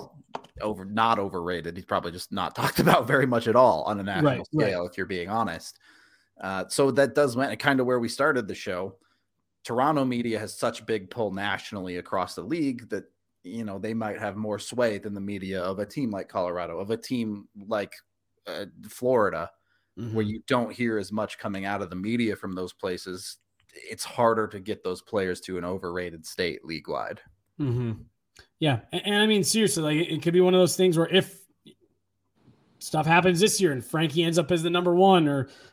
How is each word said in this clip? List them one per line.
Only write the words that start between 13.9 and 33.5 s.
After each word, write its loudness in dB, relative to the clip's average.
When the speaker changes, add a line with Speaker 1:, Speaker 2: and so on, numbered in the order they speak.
Speaker 1:
might -4
have -6
more -4
sway 0
than -8
the -6
media -4
of -2
a -2
team -4
like -6
Colorado, -4
of -4
a -2
team -6
like, -4
uh, -8
Florida, 0
where -10
Speaker 2:
Mm-hmm. 0
Speaker 1:
you -4
don't 0
hear -2
as -6
much -4
coming -6
out -4
of -6
the -10
media -2
from -10
those -8
places. -8
It's -14
harder 2
to -10
get -6
those -4
players -2
to -8
an -6
overrated -6
state -4
league-wide. -8
Speaker 2:
Mm-hmm. -2
Yeah. 2
And, -6
and 0
I 6
mean, 4
seriously, 2
like, 2
it, 0
it -2
could 2
be 6
one 6
of 8
those 4
things 4
where 4
if 2
stuff -2
happens 4
this 4